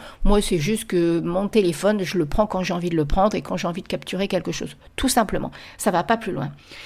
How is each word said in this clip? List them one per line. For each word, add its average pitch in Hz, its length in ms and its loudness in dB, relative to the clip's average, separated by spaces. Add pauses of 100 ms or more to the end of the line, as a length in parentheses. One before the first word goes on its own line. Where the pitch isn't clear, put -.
(240)
Moi, 208 180 8
c'est 185 160 0
juste 208 280 -2
que 170 340 2
mon 175 260 -2
téléphone, 196 560 2
je 175 160 -2
le 156 80 2
prends 214 220 2
quand 185 160 -2
j'ai 175 100 -4
envie 175 160 -4
de 165 60 0
le 151 80 2
prendre 190 320 2
et 175 40 -2
quand - 160 -6
j'ai 175 120 -4
envie 175 140 -6
de - 60 -16
capturer 190 380 -4
quelque 185 240 -2
chose. - 260 -8 (200)
Tout 269 120 0
simplement. 208 440 0 (260)
Ça 202 140 0
va 175 100 2
pas 226 140 0
plus 196 160 -8
loin. 143 180 -4 (360)